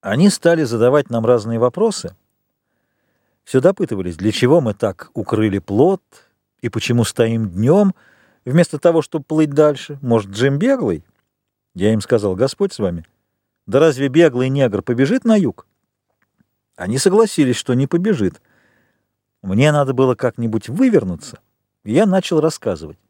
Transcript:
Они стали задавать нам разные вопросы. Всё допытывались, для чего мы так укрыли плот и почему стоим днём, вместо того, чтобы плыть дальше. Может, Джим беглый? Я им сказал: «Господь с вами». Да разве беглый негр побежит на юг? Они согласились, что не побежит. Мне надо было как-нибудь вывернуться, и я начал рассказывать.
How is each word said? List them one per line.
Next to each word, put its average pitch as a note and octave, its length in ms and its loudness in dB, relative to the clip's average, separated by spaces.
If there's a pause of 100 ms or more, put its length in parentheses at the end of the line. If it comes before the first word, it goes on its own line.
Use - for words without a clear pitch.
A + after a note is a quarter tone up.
Они C3+ 280 2
стали E3 340 2
задавать A#2+ 480 0
нам A2+ 140 -2
разные A#2 340 0
вопросы. F3+ 560 -4 (1300)
Всё - 180 0
допытывались, G2+ 560 -2
для G#2 140 -2
чего C#3+ 300 2
мы A2+ 120 -2
так - 400 -6
укрыли G#2+ 460 -2
плот D3 420 0 (600)
и A#2+ 80 -6
почему A#2+ 340 -2
стоим A2+ 460 -2
днём, D3 440 2 (520)
вместо D3+ 340 0
того, E3 220 2
чтобы D3+ 240 -8
плыть D#3 260 0
дальше. C#3+ 500 0
Может, A2+ 300 0
Джим C3+ 260 0
беглый? F3 480 -2 (680)
Я G2+ 180 0
им G#2+ 80 -2
сказал: G#2 340 -2
«Господь C3+ 380 -2
с - 60 -18
вами». F2 260 -4 (600)
Да A2 120 2
разве C#3+ 280 2
беглый C3 420 2
негр B2+ 320 0
побежит C3+ 420 0
на A3+ 120 2
юг? E3+ 320 -2 (1080)
Они G2 220 -4
согласились, F3+ 580 2
что - 200 -4
не C3+ 100 0
побежит. E3+ 560 -2 (1000)
Мне A2+ 280 2
надо C#3 220 0
было B2+ 220 2
как-нибудь A2+ 520 -6
вывернуться, C#3 720 -2 (440)
и G#2 100 -6
я F#3 120 4
начал F#3 360 0
рассказывать. F2 560 -6 (120)